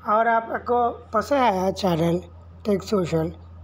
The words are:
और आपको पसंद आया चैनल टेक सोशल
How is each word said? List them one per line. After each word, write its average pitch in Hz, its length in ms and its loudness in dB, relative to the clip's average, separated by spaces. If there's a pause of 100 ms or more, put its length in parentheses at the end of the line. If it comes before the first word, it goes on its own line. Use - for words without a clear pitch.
(140)
और 226 140 4
आपको 233 640 0 (240)
पसंद 226 240 0
आया 196 320 4
चैनल 170 500 0 (440)
टेक 202 180 0
सोशल 165 480 0 (340)